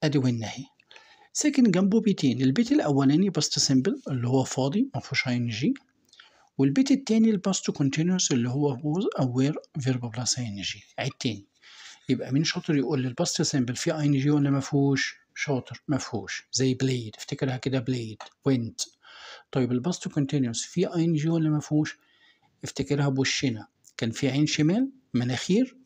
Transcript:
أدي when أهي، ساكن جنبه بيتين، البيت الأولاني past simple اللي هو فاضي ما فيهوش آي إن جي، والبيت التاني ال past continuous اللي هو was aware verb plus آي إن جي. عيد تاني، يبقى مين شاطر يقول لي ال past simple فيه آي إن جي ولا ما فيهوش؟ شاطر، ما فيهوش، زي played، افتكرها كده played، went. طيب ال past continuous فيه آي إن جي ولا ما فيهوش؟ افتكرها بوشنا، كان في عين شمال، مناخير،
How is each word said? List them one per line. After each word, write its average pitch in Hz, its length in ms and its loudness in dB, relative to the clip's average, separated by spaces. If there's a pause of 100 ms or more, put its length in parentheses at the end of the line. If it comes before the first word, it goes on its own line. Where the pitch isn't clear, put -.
أدي 147 180 4
when 120 240 0
أهي، 117 200 -10 (680)
ساكن 269 380 4
جنبه 196 300 4
بيتين، 135 420 2
البيت 214 300 4
الأولاني 151 580 4
past - 380 -2
simple 139 400 2
اللي 120 200 -2
هو 131 160 4
فاضي 156 500 0
ما 131 60 -6
فيهوش - 280 -4
آي 123 80 0
إن 120 120 -2
جي، 131 260 -2 (840)
والبيت 139 320 4
التاني 226 400 4
ال 202 180 2
past - 240 -2
continuous 156 600 0
اللي 120 160 2
هو 139 280 0
was 165 480 -2
aware 135 580 -2
verb 123 180 -2
plus 117 380 -4
آي 123 100 -4
إن 101 120 -8
جي. 101 240 -10 (140)
عيد 117 220 -4
تاني، 101 260 -4 (600)
يبقى 123 240 -2
مين 151 120 2
شاطر 165 320 -2
يقول 135 260 0
لي 131 60 -2
ال 123 140 -8
past 165 220 -2
simple 123 300 0
فيه 160 260 -2
آي 147 60 2
إن 143 120 4
جي 143 120 2
ولا 143 200 4
ما 139 100 2
فيهوش؟ 139 540 0 (200)
شاطر، 127 540 -4
ما 139 100 0
فيهوش، - 540 -8
زي 127 220 0
played، 123 440 -4
افتكرها 131 380 -4
كده 127 340 -2
played، 113 380 -6 (200)
went. 120 480 -2 (560)
طيب 123 200 0
ال 127 160 -2
past 180 220 -4
continuous 135 560 -2
فيه 175 300 -4
آي 165 80 2
إن 170 100 2
جي 151 140 0
ولا 160 220 0
ما 151 100 0
فيهوش؟ 151 380 -2 (640)
افتكرها 139 440 -2
بوشنا، 127 600 -2 (280)
كان 113 140 -2
في 131 180 -2
عين 143 180 2
شمال، 185 460 2 (220)
مناخير، 127 720 0